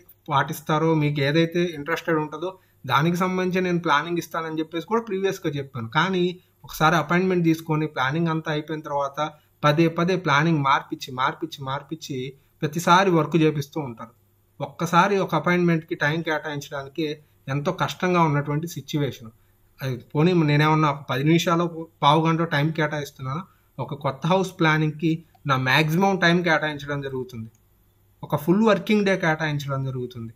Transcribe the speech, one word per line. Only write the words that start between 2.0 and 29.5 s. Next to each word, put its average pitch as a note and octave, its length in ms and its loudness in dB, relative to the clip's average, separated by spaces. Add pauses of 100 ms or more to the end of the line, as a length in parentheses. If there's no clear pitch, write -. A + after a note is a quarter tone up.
ఉంటుందో D#3 320 -6 (340)
దానికి D3 320 2
సంబంధించి F#3 460 0
నేను F3 180 0
ప్లానింగ్ E3+ 380 0
ఇస్తానని D#3+ 400 -6
చెప్పేసి D#3+ 280 -6
కూడా A3+ 160 0
ప్రీవియస్‌గా F#3+ 480 -4
చెప్పాను. C3 380 -8
కానీ F3 360 0 (380)
ఒకసారి D#3+ 340 2
అపాయింట్‌మెంట్ F3 480 2
తీసుకొని D#3 420 0
ప్లానింగ్ D3+ 420 -2
అంతా D#3+ 240 -2
అయిపోయిన D3+ 300 -6
తర్వాత C#3+ 360 -4 (440)
పదే D3+ 260 4
పదే F3 280 0
ప్లానింగ్ D#3 460 2
మార్పిచ్చి, D3 500 -2
మార్పిచ్చి, D3 500 -4
మార్పిచ్చి C#3+ 540 -8 (400)
ప్రతిసారి F3 540 2
వర్క్ D#3+ 260 2
చేపిస్తూ D#3 440 0
ఉంటారు. A#2+ 320 -12 (480)
ఒక్కసారి F3 580 2
ఒక F#3 160 -2
అపాయింట్‌మెంట్‌కి E3+ 600 0
టైమ్ D#3 280 -2
కేటాయించడానికి D3 840 -6 (440)
ఎంతో C#3+ 240 -2
కష్టంగా F3 500 0
ఉన్నటువంటి D3 460 0
సిచ్యువేషన్. C3 600 -6 (500)
అది C3+ 140 -6 (120)
పోనీ D#3+ 340 2
నేనేమన్నా D#3 500 4
ఒక C#3+ 140 -6
పది C3+ 200 -4
నిమిషాలు, E3+ 400 4 (340)
పావు D3+ 240 6
గంట D#3+ 200 2
టైమ్ D#3+ 300 0
కేటాయిస్తున్నాను, D3 720 -4 (360)
ఒక B2+ 160 -8
కొత్త C3+ 320 -6
హౌస్ F#3 260 2
ప్లానింగ్‌కి D#3 600 0 (340)
నా C#3 140 2
మ్యాక్సిమం D#3 560 2
టైమ్ F3 280 4
కేటాయించడం D3 580 -2
జరుగుతుంది, B2+ 460 -8 (760)
ఒక - 140 -4
ఫుల్ F3 280 2
వర్కింగ్ G#3 400 2
డే F#3+ 120 2
కేటాయించడం D3+ 680 -2